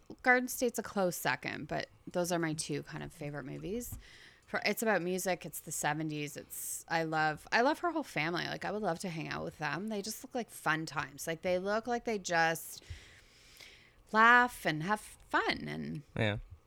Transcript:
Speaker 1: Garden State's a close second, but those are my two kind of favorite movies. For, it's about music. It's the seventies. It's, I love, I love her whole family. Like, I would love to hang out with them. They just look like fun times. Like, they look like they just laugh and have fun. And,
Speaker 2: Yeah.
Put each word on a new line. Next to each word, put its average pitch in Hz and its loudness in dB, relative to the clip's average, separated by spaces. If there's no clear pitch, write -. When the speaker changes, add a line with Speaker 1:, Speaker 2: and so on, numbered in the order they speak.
Speaker 1:
Garden 254 6
State's 240 -2
a 208 -2
close 185 0
second, 135 -2
but 156 -4
those 175 0
are 170 2
my 160 0
two 143 -4
kind 147 -10
of 143 -10
favorite 147 -8
movies. 160 -8
For, - -4
it's 208 0
about 202 4
music. 180 0
It's - -10
the 160 -10
seventies. 151 -2
It's, - -10
I 165 2
love, 156 0
I 226 4
love 294 4
her 349 0
whole 302 0
family. 160 -2
Like, 151 -4
I 175 -2
would 214 -2
love 175 0
to 190 -4
hang 156 -4
out 147 -4
with 165 -8
them. 156 -4
They 208 -4
just 214 -8
look 262 -8
like 233 -4
fun 156 0
times. 143 -6
Like, 165 -4
they 180 2
look 202 -2
like 240 -2
they 220 -2
just 165 0
laugh 240 8
and 156 0
have 208 0
fun. 359 0
And, 151 -6
Speaker 2:
Yeah. 110 2